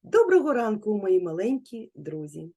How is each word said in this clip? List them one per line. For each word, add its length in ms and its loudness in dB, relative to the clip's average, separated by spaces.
Доброго 500 4
ранку, 460 -2
мої 220 2
маленькі 720 -6
друзі. 600 -12